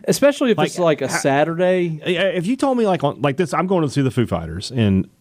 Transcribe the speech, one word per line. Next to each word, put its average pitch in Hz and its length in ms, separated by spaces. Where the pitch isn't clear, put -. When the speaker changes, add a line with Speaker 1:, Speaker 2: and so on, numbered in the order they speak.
Speaker 1:
Especially 269 440
if 175 60
Speaker 2:
Like, 156 100
Speaker 1:
it's, - 120
like, 165 220
a 131 60
Speaker 2:
ha- 170 100
Speaker 1:
Saturday. 165 880
Speaker 2:
I, 165 40
I, 180 220
if 170 160
you 254 80
told 262 220
me, 233 100
like, 175 160
on, 139 180
like 139 160
this, 175 160
I'm 165 140
going 180 160
to 143 60
see 143 120
the 131 100
Foo 117 160
Fighters 85 440
in, 104 380